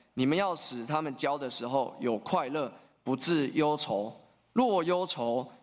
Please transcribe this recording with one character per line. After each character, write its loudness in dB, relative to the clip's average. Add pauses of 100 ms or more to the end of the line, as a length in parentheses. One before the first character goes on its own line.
(160)
你 2
们 4
要 0
使 -4
他 -2
们 -6
交 0
的 -6
时 -4
候 0
有 0
快 0
乐， -2 (300)
不 0
致 2
忧 2
愁。 -2 (420)
若 4
忧 0
愁， -2 (140)